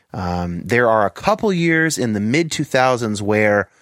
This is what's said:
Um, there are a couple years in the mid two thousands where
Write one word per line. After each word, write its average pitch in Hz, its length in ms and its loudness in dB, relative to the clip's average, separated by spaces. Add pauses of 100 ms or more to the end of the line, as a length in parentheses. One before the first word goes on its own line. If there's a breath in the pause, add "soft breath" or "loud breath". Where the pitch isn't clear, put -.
(120 soft breath)
Um, 87 520 -6
there 120 260 2
are 110 160 4
a 95 40 -2
couple 208 400 -2
years 165 460 0
in 113 160 -2
the 104 80 -2
mid 147 320 0
two 151 120 -4
thousands 120 580 0
where 104 480 2 (120)